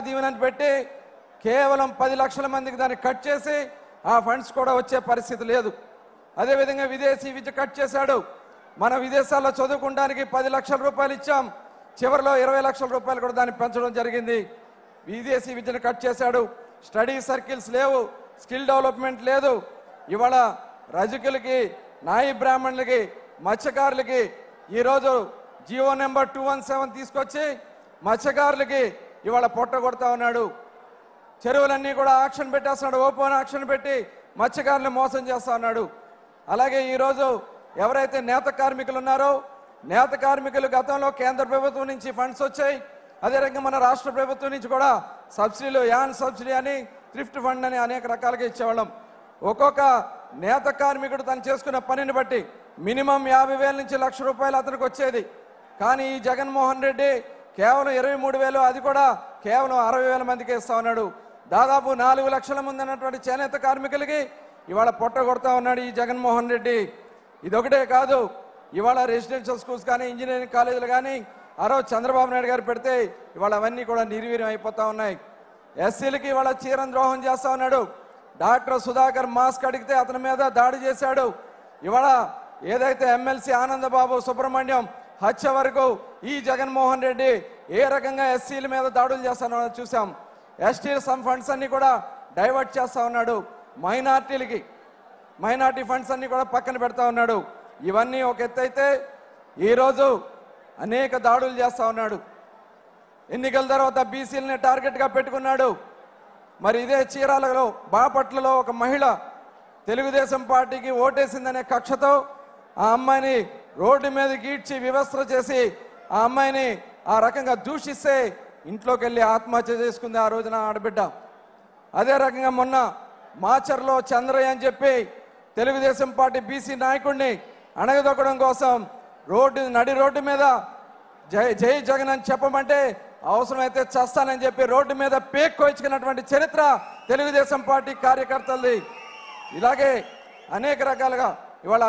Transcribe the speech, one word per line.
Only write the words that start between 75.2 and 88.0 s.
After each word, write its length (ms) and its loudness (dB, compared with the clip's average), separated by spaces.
ఎస్సీలకి 460 -2
ఇవాళ 180 2
చీరం 300 -2
ద్రోహం 340 2
చేస్తా 300 0
ఉన్నాడు. 240 2
డాక్టర్ 420 2
సుధాకర్ 520 2
మాస్క్ 320 2
అడిగితే 340 -2
అతని 240 -4
మీద 160 0
దాడి 280 4
చేశాడు. 400 0
ఇవాళ 200 4
ఏదైతే 340 2
ఎమ్మెల్సీ 360 -2
ఆనందబాబు 500 2
సుబ్రహ్మణ్యం 580 -2
హత్య 340 0
వరకు 280 2
ఈ 20 -4
జగన్మోహన్ 600 0
రెడ్డి 220 0
ఏ 40 6
రకంగా 300 -2